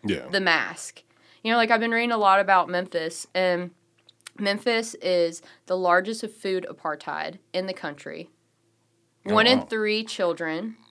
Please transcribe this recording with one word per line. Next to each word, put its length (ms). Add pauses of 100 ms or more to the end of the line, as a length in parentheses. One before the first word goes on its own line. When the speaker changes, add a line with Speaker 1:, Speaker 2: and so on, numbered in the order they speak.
Speaker 1:
Yeah. 280
Speaker 2:
the 80
mask. 640 (400)
You 80
know, 60
like, 140
I've 80
been 120
reading 200
a 60
lot 220
about 300
Memphis, 640
and 380 (680)
Memphis 600
is 400 (240)
the 120
largest 460
of 100
food 360
apartheid 680 (160)
in 120
the 80
country. 560 (1000)
Speaker 1:
Oh, 60
Speaker 2:
One 140
in 120
Speaker 1:
wow. 60
Speaker 2:
three 380
children 760 (140)